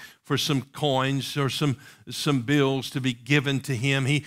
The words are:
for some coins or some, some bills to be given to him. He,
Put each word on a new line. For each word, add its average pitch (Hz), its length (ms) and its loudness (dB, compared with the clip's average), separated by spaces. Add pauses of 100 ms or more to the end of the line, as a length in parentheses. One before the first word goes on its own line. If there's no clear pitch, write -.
(220)
for 139 160 0
some 139 240 0
coins 135 760 -2
or 139 140 0
some, 143 260 0 (340)
some 135 320 0
bills 135 500 2
to 139 100 -4
be 127 120 0
given 135 480 0
to 139 140 -4
him. 135 300 0
He, 147 220 0